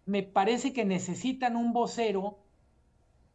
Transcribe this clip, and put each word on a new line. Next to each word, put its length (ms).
me 180
parece 500
que 120
necesitan 720
un 160
vocero 680